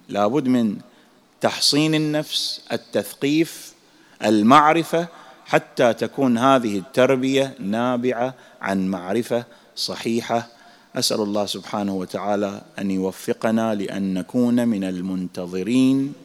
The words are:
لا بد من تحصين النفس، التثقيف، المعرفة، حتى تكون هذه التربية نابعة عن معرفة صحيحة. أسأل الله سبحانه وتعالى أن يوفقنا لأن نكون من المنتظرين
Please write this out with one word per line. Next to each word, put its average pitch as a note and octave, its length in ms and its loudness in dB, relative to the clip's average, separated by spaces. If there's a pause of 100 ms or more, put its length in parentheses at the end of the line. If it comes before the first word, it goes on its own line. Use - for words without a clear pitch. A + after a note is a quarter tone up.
لا G2+ 180 0
بد B2+ 200 0
من A#2 300 2 (640)
تحصين D3+ 540 2
النفس، D3+ 680 -4 (100)
التثقيف، C#3 1000 -2 (520)
المعرفة، D3+ 800 6 (380)
حتى C#3+ 480 2
تكون A#2+ 440 0
هذه A#2 400 4
التربية C3 840 0
نابعة A#2+ 760 -2 (280)
عن F#2+ 260 -2
معرفة G2 580 -2 (300)
صحيحة. A#2 720 -4 (480)
أسأل A#2 260 -2
الله G2+ 240 -2
سبحانه G2+ 500 -6
وتعالى G2+ 640 -4 (180)
أن G2+ 120 -2
يوفقنا A2 840 -2
لأن G2 380 -4
نكون A#2+ 540 0
من G2+ 160 -2
المنتظرين F#2+ 1300 -2 (120)